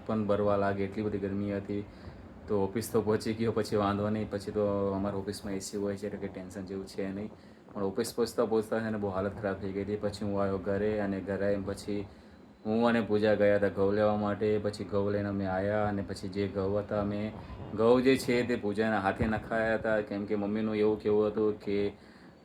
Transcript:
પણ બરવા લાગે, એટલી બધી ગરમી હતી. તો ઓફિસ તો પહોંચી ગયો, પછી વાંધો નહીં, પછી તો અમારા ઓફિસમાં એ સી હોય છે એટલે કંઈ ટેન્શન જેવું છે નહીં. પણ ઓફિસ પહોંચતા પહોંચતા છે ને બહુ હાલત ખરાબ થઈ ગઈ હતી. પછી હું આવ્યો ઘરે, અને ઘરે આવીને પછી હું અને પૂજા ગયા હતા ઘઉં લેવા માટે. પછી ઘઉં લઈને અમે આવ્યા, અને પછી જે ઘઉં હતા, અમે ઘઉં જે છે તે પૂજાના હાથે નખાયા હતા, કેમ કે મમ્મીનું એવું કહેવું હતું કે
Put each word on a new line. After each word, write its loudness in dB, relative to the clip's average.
પણ 2
બરવા 4
લાગે, 2
એટલી -4
બધી -2
ગરમી -2
હતી. -4
તો 2
ઓફિસ -2
તો 2
પહોંચી 0
ગયો, 0
પછી 0
વાંધો 2
નહીં, -2
પછી -6
તો 2
અમારા -2
ઓફિસમાં -6
એ -4
સી -8
હોય -2
છે -6
એટલે -8
કંઈ -6
ટેન્શન -10
જેવું -6
છે -6
નહીં. -6
પણ -4
ઓફિસ -2
પહોંચતા 0
પહોંચતા 0
છે -2
ને -2
બહુ -2
હાલત -2
ખરાબ -2
થઈ -6
ગઈ -2
હતી. -2
પછી -4
હું 0
આવ્યો 0
ઘરે, 0
અને -2
ઘરે -2
આવીને 0
પછી -4
હું 2
અને 4
પૂજા 4
ગયા 6
હતા 4
ઘઉં 2
લેવા 4
માટે. 0
પછી -4
ઘઉં 0
લઈને -2
અમે -2
આવ્યા, 0
અને -2
પછી -8
જે -2
ઘઉં 0
હતા, -2
અમે -2
ઘઉં 6
જે 6
છે 2
તે 0
પૂજાના 0
હાથે 2
નખાયા 0
હતા, 0
કેમ -4
કે -2
મમ્મીનું 0
એવું 4
કહેવું 4
હતું 2
કે 0